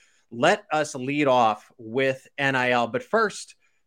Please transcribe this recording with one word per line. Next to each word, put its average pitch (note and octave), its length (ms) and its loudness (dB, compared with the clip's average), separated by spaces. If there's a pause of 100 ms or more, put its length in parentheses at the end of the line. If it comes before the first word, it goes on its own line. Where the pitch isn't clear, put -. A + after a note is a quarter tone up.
(320)
Let C#3 400 2
us D3+ 220 -2
lead C#3+ 320 -2
off A#2+ 500 2
with C3 480 -4 (140)
N C#3 160 0
I B2+ 160 0
L. A#2+ 160 2
But A#2+ 160 -6
first, - 540 -4 (300)